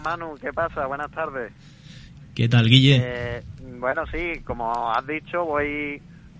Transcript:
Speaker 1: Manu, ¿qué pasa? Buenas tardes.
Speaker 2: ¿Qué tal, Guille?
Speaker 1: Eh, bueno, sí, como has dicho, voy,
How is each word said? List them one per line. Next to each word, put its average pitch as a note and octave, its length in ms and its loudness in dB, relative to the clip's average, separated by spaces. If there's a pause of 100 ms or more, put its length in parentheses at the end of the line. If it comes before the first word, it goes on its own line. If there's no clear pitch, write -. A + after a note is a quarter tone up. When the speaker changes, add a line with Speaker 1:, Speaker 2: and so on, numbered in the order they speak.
Speaker 1:
Manu, E3 340 -6
¿qué C#3+ 140 -8
pasa? D#3+ 340 -2
Buenas C#3+ 240 -6
tardes. C3+ 400 -6 (840)
Speaker 2:
¿Qué A#2 140 2
tal, A#2 200 6
Guille? C3 340 10
Speaker 1:
Eh, A#2+ 400 -6 (360)
bueno, C#3 280 0
sí, D#3+ 380 -6
como A#2 480 -2
has C3 140 0
dicho, D#3 400 -4
voy, D3 540 -2 (400)